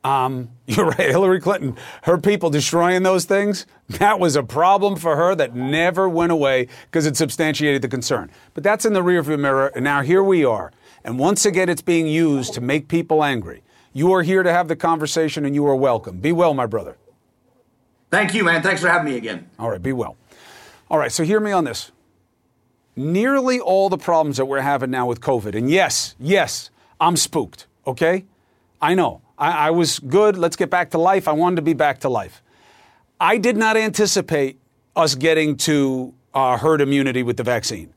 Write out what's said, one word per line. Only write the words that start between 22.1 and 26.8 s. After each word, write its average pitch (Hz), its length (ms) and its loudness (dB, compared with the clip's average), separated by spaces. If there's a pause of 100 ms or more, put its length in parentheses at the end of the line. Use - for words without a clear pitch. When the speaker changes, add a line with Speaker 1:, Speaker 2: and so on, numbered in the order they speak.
Speaker 1:
Nearly 247 680 0
all 190 260 2
the 185 100 -2
problems 156 400 0
that 135 80 0
we're 135 160 -4
having 135 300 -2
now 123 160 -2
with 117 140 -4
covid, 107 340 -2
and 120 140 -2
yes, - 500 0
yes, 160 500 -2 (300)